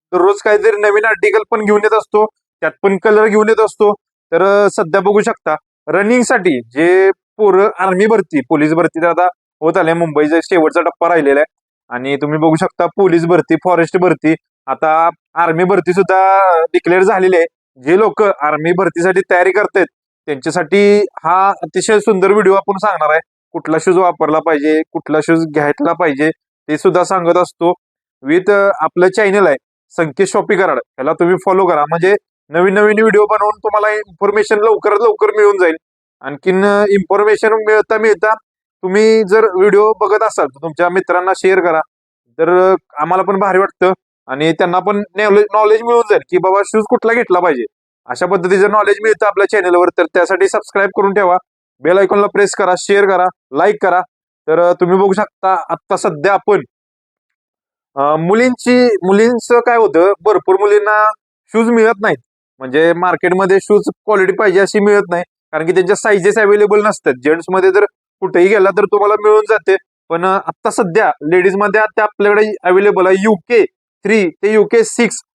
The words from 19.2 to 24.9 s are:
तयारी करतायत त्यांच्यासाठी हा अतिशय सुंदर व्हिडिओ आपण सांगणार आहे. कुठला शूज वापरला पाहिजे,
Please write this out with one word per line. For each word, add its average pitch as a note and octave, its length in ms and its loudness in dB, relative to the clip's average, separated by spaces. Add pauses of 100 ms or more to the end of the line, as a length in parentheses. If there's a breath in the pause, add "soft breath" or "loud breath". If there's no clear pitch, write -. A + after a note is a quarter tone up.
तयारी F3+ 220 2
करतायत G3 340 -2 (420)
त्यांच्यासाठी F3 720 0 (240)
हा F#3 240 2
अतिशय F#3+ 520 -2
सुंदर G3 300 0
व्हिडिओ G3 240 2
आपण G3 220 -2
सांगणार F3+ 340 -2
आहे. D#3+ 100 0 (340)
कुठला D#3+ 260 -4
शूज F3+ 160 0
वापरला D#3+ 420 0
पाहिजे, D#3 440 0 (100)